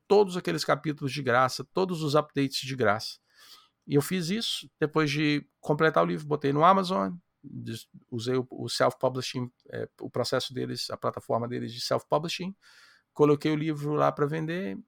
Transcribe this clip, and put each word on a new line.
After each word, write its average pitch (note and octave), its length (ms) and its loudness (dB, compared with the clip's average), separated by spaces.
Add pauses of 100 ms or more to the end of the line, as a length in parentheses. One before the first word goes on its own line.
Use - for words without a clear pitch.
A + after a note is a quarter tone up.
todos G3 280 6
aqueles E3+ 300 -4
capítulos D3 460 -2
de C#3+ 100 -6
graça, B2+ 520 2
todos F3+ 280 -2
os D3 140 0
updates C#3+ 460 0
de C3+ 140 -8
graça. A2 440 0 (640)
E C#3+ 100 0
eu C#3+ 60 6
fiz F3 280 -2
isso, G#3+ 400 -4 (100)
depois D#3 300 2
de D3 380 0 (140)
completar D#3+ 420 4
o F3 40 0
livro, E3 200 -6
botei C#3+ 240 0
no D3 140 4
Amazon, F#3+ 480 4 (280)
dis-, A#2 460 -12 (240)
usei B2 240 -2
o, B2 140 0
o - 180 -10
self-publishing, B2+ 840 -2 (200)
é, A2+ 180 -8 (140)
o A2+ 80 -10
processo B2 440 -2
deles, B2 360 -6
a - 80 -8
plataforma A#2 500 -4
deles A#2+ 260 -6
de B2 60 -12
self-publishing, D#3+ 760 -2 (600)
coloquei D3 380 4
o D#3 40 2
livro D3+ 380 -2
lá C#3+ 180 4
pra D3 140 0
vender E3 520 -4 (100)